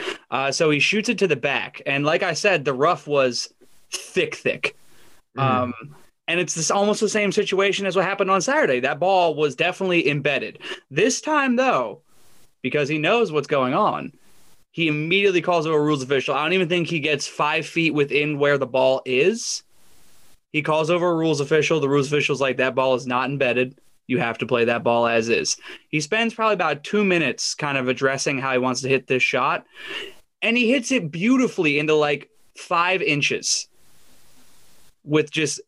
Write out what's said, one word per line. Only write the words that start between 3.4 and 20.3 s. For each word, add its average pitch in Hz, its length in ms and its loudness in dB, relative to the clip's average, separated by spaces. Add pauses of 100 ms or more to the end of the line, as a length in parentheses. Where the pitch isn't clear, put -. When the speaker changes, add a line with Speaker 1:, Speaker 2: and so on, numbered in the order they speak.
Speaker 1:
thick, - 440 -4
thick. - 400 -4 (640)
Speaker 2:
Mm-hmm. 127 260 2
Speaker 1:
Um, 123 320 -8 (320)
and 170 120 0
it's 175 160 -4
this, 160 160 -2
almost 208 280 2
the 214 100 2
same 208 220 0
situation 196 540 0
as 185 100 -2
what 190 100 4
happened 190 260 0
on 190 100 4
Saturday. 254 400 2
That 143 180 -2
ball 175 360 4
was 143 200 0
definitely 175 540 0
embedded. 135 500 -2 (320)
This 208 300 0
time, 277 340 0
though, 170 460 0 (600)
because 135 280 -2
he 156 80 -2
knows 185 340 0
what's 151 160 -2
going 131 260 0
on, 139 380 0 (600)
he 165 160 -2
immediately 170 540 0
calls 170 260 0
over 160 100 2
a 147 40 4
rules 147 220 0
official. 135 320 0
I 143 80 -2
don't 160 100 -2
even 185 160 0
think 170 180 -2
he 160 120 -4
gets 143 280 -2
five 151 380 -2
feet 165 280 -2
within 147 460 0
where 143 180 4
the 131 100 -4
ball 131 380 2
is. 165 580 0 (880)